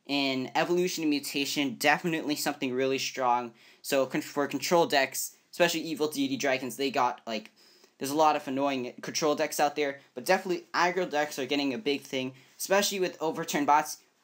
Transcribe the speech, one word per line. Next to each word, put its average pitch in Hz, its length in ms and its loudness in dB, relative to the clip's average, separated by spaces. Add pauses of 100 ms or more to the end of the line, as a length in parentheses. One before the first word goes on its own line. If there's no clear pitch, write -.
in 135 480 -2
Evolution 170 500 0
and 156 60 2
Mutation, 139 640 -2
definitely 151 600 2
something 143 380 -2
really 131 260 0
strong. 123 540 0 (300)
So 135 240 2
con-, 151 160 -2
for 143 240 -2
control 165 400 4
decks, - 500 0 (160)
especially 170 300 2
Evil 151 260 -2
Deity 135 280 -2
Dragons, 131 400 -2
they 139 140 -2
got, 123 360 0
like, 110 240 -6 (480)
there's 135 120 -4
a 143 60 -2
lot 151 200 6
of 143 100 -6
annoying 135 560 -2
control 147 320 0
decks 151 240 -2
out 147 180 2
there, 139 240 -2 (140)
but 123 100 -10
definitely 185 480 0
aggro 175 380 2
decks 147 280 -2
are 135 80 -4
getting 139 280 0
a 113 40 -6
big 139 240 -2
thing, 131 300 -6 (260)
especially 196 420 0
with 175 200 -4
Overturn 156 440 -2
bots. 147 340 2 (260)